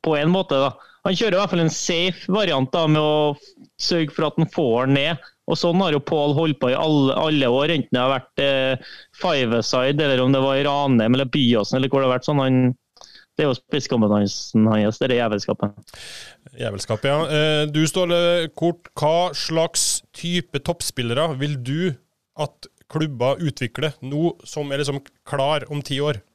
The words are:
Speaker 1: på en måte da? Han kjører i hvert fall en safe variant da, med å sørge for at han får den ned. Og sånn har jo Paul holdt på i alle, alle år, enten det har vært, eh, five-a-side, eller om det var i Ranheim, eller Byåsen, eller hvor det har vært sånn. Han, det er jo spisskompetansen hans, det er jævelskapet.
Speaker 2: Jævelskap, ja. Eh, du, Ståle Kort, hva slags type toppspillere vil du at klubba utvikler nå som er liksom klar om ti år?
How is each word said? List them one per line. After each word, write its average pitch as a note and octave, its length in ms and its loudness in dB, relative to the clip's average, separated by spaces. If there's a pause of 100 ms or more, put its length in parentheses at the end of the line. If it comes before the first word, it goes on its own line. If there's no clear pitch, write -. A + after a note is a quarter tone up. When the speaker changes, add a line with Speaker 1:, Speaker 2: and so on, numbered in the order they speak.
Speaker 1:
på D#3 140 0
en D3+ 160 0
måte F3+ 240 0
da? C3+ 160 2 (320)
Han F#3+ 100 0
kjører F#3 220 0
i G3 60 2
hvert G3 80 -4
fall F3 100 0
en D#3+ 100 2
safe F3 640 -4
variant D#3+ 400 0
da, D#3 160 0
med D3+ 160 4
å D3+ 320 2 (420)
sørge E3 380 0
for D#3+ 100 0
at D3 120 -4
han D#3+ 100 2
får B2+ 380 0
den C#3 100 4
ned. C#3+ 220 0 (280)
Og D3 120 -2
sånn F3 240 2
har D#3+ 120 2
jo C#3+ 80 0
Paul D3 320 0
holdt D#3 280 0
på B2 100 2
i - 20 2
alle, C#3+ 400 2
alle D3+ 320 2
år, C3+ 280 2
enten C3+ 200 -2
det B2 80 2
har C3+ 140 2
vært, - 260 -6
eh, C3 460 0 (320)
five-a-side, C3 840 0
eller C3 220 2
om C3+ 100 4
det C3+ 80 2
var C3+ 160 2
i C#3+ 80 0
Ranheim, C3 480 2
eller C3 160 0
Byåsen, A#2+ 480 2
eller C3+ 100 0
hvor C3+ 140 2
det B2+ 80 2
har B2+ 80 0
vært - 80 -6
sånn. C#3+ 160 0
Han, B2+ 320 2 (600)
det D3+ 80 0
er C#3+ 60 2
jo B2 80 -2
spisskompetansen G#2+ 1120 0
hans, G#2+ 260 0
det C3+ 120 0
er A#2+ 100 2
jævelskapet. G#2 760 -4 (640)
Speaker 2:
Jævelskap, G#2+ 480 -6
ja. C#3+ 140 2 (100)
Eh, D3+ 400 2
du, D#3 180 0
Ståle F3 720 2
Kort, E3+ 400 -2
hva E3 400 2
slags - 640 -2 (160)
type E3+ 480 -6
toppspillere C#3+ 720 -4
vil C#3+ 240 -4
du C3+ 200 -4 (600)
at - 280 -8 (200)
klubba C#3 480 -2
utvikler D3 640 -4
nå D3 320 -2 (140)
som C#3+ 260 -8
er C#3 80 -4
liksom C#3 220 -4 (260)
klar C#3+ 420 0
om D3 120 -4
ti C3+ 180 -6
år? C#3+ 220 -2 (120)